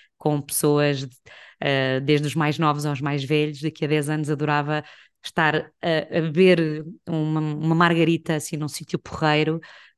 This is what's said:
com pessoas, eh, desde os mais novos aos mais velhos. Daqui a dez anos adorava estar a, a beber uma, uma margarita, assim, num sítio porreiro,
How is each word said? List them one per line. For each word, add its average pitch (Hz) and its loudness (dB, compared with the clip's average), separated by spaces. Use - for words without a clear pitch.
com 151 0
pessoas, 143 0
eh, 135 0
desde 147 2
os 143 -4
mais 151 0
novos 147 0
aos 143 -4
mais 143 -4
velhos. 151 -2
Daqui 156 -6
a - 0
dez 147 0
anos 151 -2
adorava 147 -2
estar 156 2
a, 156 -2
a 170 0
beber 160 4
uma, 156 -2
uma 156 0
margarita, 165 2
assim, 151 -6
num 151 -6
sítio - -8
porreiro, 156 0